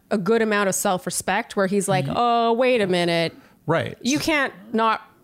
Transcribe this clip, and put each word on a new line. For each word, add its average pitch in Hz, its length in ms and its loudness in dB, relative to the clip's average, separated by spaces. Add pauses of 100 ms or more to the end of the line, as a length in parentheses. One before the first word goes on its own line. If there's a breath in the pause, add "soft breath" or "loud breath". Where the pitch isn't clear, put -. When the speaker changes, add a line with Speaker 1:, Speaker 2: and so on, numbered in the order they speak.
(100)
Speaker 1:
a 208 80 0
good 220 240 2
amount 208 260 2
of 185 60 0
self-respect 185 840 -4
where 196 100 2
he's 196 220 0
like, 185 180 0
Speaker 2:
Ye- - 80 -6
Speaker 1:
"Oh, 233 380 2
wait 247 280 2
a 202 60 2
minute. 170 480 0 (320 loud breath)
Speaker 2:
Right. 147 340 -2
Speaker 1:
You 285 200 0
can't 285 320 0 (200)
not 220 300 0 (220)